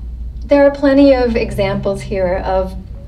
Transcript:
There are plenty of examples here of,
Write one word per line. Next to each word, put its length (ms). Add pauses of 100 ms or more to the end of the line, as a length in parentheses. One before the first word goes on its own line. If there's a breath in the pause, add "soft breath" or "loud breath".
(460)
There 200
are 40
plenty 440
of 220
examples 640
here 380
of, 360 (340)